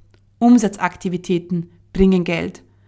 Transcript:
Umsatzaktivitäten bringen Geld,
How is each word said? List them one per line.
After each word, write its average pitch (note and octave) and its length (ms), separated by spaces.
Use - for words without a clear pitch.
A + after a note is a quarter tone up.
Umsatzaktivitäten F3+ 1300
bringen F#3+ 320
Geld, F3 400